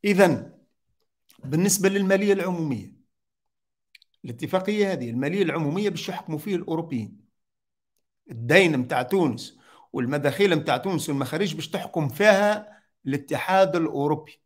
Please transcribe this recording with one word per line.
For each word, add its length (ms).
إذن 480
بالنسبة 460
للمالية 440
العمومية، 600
الاتفاقية 640
هذه 180
المالية 340
العمومية 460
باش 200
يحكموا 300
فيه 160
الأوروبيين. 640
الدين 460
متاع 240
تونس 560
والمداخيل 640
متاع 220
تونس 320
والمخارج 460
باش 140
تحكم 400
فيها 720
الاتحاد 680
الأوروبي. 720